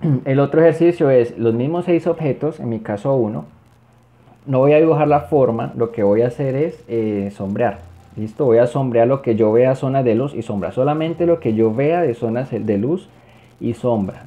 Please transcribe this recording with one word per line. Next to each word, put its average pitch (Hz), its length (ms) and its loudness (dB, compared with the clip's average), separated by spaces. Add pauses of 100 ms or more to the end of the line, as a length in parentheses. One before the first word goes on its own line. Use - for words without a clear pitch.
<clears throat> 143 240 0
el 139 160 0
otro 143 200 2
ejercicio 165 500 2
es 120 280 2
los 113 160 0
mismos 151 300 -4
seis 170 220 0
objetos, 156 540 -4
en 127 80 -8
mi 110 120 -4
caso 110 340 -4
uno. 110 300 -2 (1000)
No 131 120 0
voy 139 140 6
a 151 60 6
dibujar 156 280 4
la 147 140 2
forma, 127 560 0
lo 117 160 -2
que 113 100 -4
voy 101 200 2
a 123 40 2
hacer 131 300 -4
es, 160 320 -4
eh, 107 460 -2
sombrear. 101 440 -4 (380)
¿Listo? 107 280 -6
Voy 127 140 4
a 147 80 4
sombrear 123 400 0
lo 135 160 0
que 117 140 0
yo 107 160 2
vea, 127 220 4
zonas 135 300 -2
de 113 100 2
luz 139 200 -2
y 110 80 -8
sombra. 98 300 -6
Solamente 160 520 -2
lo 170 160 2
que 113 140 -2
yo 110 180 2
vea 147 300 0
de 139 100 0
zonas 117 380 -4
de 107 260 -2
luz 135 320 -2 (500)
y 117 140 -4
sombra. 113 540 -4